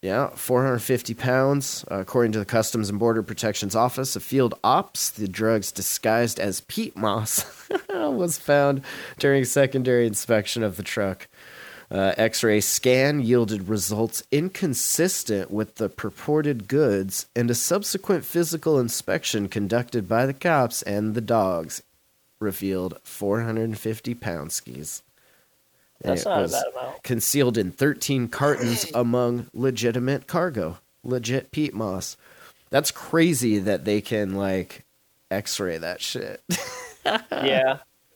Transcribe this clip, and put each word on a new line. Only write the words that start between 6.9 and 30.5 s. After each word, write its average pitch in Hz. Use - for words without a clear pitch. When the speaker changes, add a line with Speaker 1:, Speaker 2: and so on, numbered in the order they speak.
Speaker 1:
moss 107
<laughs> -
was 269
found 143
during 139
secondary 127
inspection 110
of 95
the 104
truck. 98
Uh, 95
X-ray 110
scan 135
yielded 113
results 107
inconsistent 147
with 104
the 107
purported 143
goods, 101
and 120
a 120
subsequent 190
physical 165
inspection 110
conducted 113
by 113
the 139
cops 135
and 107
the 117
dogs 95
revealed 95
four 101
hundred 113
fifty 110
pound 85
skis. -
And -
Speaker 2:
That's -
Speaker 1:
it -
Speaker 2:
not 180
a 139
Speaker 1:
was -
Speaker 2:
bad -
amount. 127
Speaker 1:
concealed 123
in 92
thirteen 135
cartons 123
Speaker 2:
<clears throat> -
Speaker 1:
among 120
legitimate 123
cargo, 120